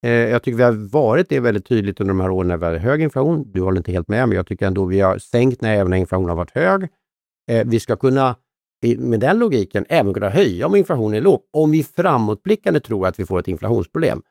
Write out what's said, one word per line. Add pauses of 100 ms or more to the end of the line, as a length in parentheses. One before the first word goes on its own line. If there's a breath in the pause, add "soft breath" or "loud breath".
Eh,
jag
tycker
vi
har (200)
varit
det
väldigt
tydligt
under
de
här
åren
när
vi
hade
hög
inflation.
Du
håller
inte
helt
med,
men
jag
tycker
ändå
vi
har
sänkt
när,
även
när
inflationen
har
varit
hög. (680)
Eh,
vi
ska
kunna, (480)
i,
med
den
logiken,
även
kunna
höja
om
inflationen
är
låg. (120)
Om
vi
framåtblickande
tror
att
vi
får
ett
inflationsproblem.